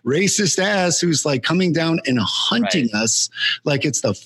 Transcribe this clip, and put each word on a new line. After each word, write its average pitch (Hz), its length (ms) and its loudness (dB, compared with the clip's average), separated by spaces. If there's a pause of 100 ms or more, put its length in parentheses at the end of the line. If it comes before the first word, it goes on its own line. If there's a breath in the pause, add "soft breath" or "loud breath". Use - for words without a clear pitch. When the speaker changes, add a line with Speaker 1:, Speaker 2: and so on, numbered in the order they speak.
Speaker 1:
racist 175 540 0
ass 190 420 2
who's, 165 240 0
like, 139 200 0
coming 175 280 2
down 165 320 0
and 127 160 0
hunting 120 720 0
Speaker 2:
Right. 107 120 0
Speaker 1:
us - 260 0 (320 loud breath)
like 143 220 0
it's 147 160 -2
the 110 120 0 (120)